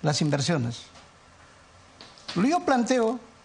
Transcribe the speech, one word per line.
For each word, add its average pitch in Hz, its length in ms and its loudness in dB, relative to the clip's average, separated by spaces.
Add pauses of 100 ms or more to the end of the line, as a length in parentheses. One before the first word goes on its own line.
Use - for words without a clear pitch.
las 151 180 0
inversiones. 139 600 -2 (1500)
Lo 190 140 2
yo 349 120 2
planteo, 247 600 2 (240)